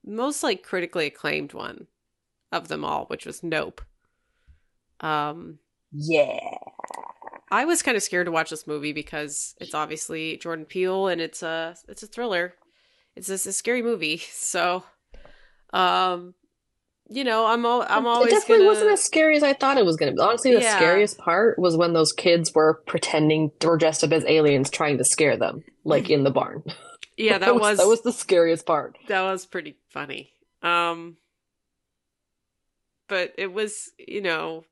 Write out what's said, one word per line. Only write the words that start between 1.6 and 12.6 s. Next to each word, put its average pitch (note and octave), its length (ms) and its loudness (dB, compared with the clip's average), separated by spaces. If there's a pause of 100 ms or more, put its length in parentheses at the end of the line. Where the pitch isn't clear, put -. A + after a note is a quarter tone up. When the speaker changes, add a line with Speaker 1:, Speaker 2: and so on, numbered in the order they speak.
Speaker 1:
of E3+ 160 -8
them D3+ 180 -8
all, D3+ 200 -6
which - 200 -12
was - 180 -16
Nope. D#3+ 380 -8 (1160)
Um, D#3 600 -6 (320)
Speaker 2:
Yeah. D3+ 460 0 (1120)
Speaker 1:
I A#3 140 2
was E4 160 0
kinda A3 180 0
scared F3+ 280 -2
to E3+ 40 -4
watch D#3+ 200 -2
this D#3 160 -12
movie D3+ 260 -6
because D3 680 -10
it's F3 140 -14
obviously D#3+ 640 -8
Jordan E3 280 -10
Peele F#3+ 420 -2
and F3 120 -2
it's D#3+ 220 -8
a, E3 340 -6 (120)
it's - 160 -20
a G#3 40 -20
thriller. F#3 460 -4 (600)